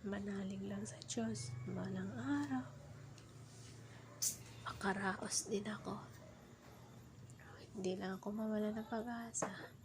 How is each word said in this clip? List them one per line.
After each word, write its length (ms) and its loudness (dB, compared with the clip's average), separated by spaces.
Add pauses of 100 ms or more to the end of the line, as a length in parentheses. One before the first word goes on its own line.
Manalig 580 2
lang 220 0
sa 180 -6
Diyos. 460 2 (180)
Balang 480 2
araw, 480 6 (2000)
makaraos 840 2
din 180 4
ako. 320 -2 (1800)
Hindi 240 4
lang 160 2
ako 160 0
mawala 400 4
ng 160 -2
pag-asa. 640 0 (320)